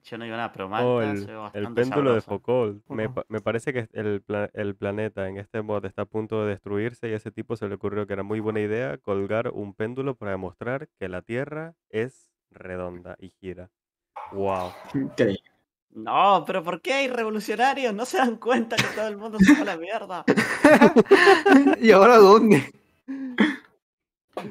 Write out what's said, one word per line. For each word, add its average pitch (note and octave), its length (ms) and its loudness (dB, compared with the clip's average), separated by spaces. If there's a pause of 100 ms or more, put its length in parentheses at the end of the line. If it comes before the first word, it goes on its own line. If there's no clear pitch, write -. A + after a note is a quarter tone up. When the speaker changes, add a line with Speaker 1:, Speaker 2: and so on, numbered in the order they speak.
Speaker 1:
yo A2+ 140 -16
no A#2 80 -14
digo A2+ 120 -10
nada, A#2 140 -8
pero G2 140 -10
Speaker 2:
Oh, F#2+ 40 -10
Speaker 1:
Malta A#2 420 -2
Speaker 2:
el, G2+ 80 -4
Speaker 1:
se G2+ 80 -10
ve G#2+ 40 -16
Speaker 2:
el A2 80 -16
Speaker 1:
bastante G#2+ 420 -6
Speaker 2:
péndulo C3 320 0
de A2 80 0
Speaker 1:
sabrosa. - 60 -16 (180)
Speaker 2:
Foucault. A2+ 440 -4
Me A2 160 -6
Speaker 3:
Ujú. B2 100 -8
Speaker 2:
pa-, - 140 -8
me A2 120 -8
parece A2+ 320 -4
que A#2 200 -6
el G#2 280 -4
pla-, G#2 320 -6
el G2+ 220 -6
planeta G2+ 540 -6
en G2 80 -10
este G#2 240 -10
mod G#2 240 -6
está G2+ 180 -8
a - 20 -8
punto A2 380 -6
de G#2 80 -2
destruirse G#2 580 -6
y A2 40 -6
a G#2+ 40 -6
ese G#2 140 -12
tipo A2+ 240 -10
se G#2+ 140 -8
le G2 60 -8
ocurrió G2+ 300 -6
que G2+ 80 -8
era G2 100 -6
muy G#2+ 180 -6
buena G#2+ 180 -4
idea A#2+ 380 -6
colgar G2+ 520 -4
un G2+ 240 -12
péndulo B2+ 420 -8
para G2+ 160 -10
demostrar A2+ 580 -10 (100)
que F#2+ 100 -8
la F2+ 120 -10
Tierra D3+ 520 -10 (160)
es A2+ 420 -8 (200)
redonda F2+ 680 -12
y F#2 100 -20
gira. F2+ 420 -16 (640)
Wow. F#2+ 380 -4 (220)
Speaker 4:
Increíble. B2 480 -2 (480)
Speaker 1:
No, D3 580 2
pero F3+ 160 -6
¿por E3+ 180 -8
qué D4 120 -4
hay C4+ 140 -2
revolucionarios? A#3 840 -2
¿No A3 120 -6
se F#4 120 -6
dan A#3+ 200 0
cuenta A3+ 400 -2
que - 180 -4
todo G#3+ 120 -4
el G#3 100 -8
mundo G#3+ 220 -12
se G3 140 8
fue D4 80 2
a B3 40 -4
la F3+ 120 -6
mierda? F#3 500 -8
Speaker 3:
<laughs> D#4 1500 6
¿Y A3+ 120 6
ahora G#3 260 10
dónde? G3+ 560 8 (1800)